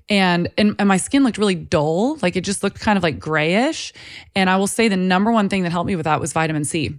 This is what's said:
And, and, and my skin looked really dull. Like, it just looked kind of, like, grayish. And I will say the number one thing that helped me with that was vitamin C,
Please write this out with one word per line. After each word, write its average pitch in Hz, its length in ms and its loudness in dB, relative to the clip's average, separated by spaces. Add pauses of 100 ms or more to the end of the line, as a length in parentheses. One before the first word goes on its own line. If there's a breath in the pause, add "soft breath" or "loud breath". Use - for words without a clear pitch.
And, 180 500 2
and, 208 220 2
and 208 80 2
my 190 100 4
skin 277 260 2
looked 240 140 0
really 196 180 0
dull. 165 640 0
Like, 180 140 0
it 185 60 -2
just 185 200 -6
looked - 180 -4
kind 214 180 2
of, 180 60 -2
like, 147 160 0
grayish. 170 720 0 (440 loud breath)
And 190 140 2
I 190 80 2
will 196 100 0
say 226 200 0
the 196 100 0
number 185 340 2
one 208 180 2
thing 190 140 0
that 170 80 -2
helped 175 160 -2
me 196 80 -2
with 160 80 -4
that 156 160 2
was 170 120 -6
vitamin 156 340 -2
C, 143 340 -4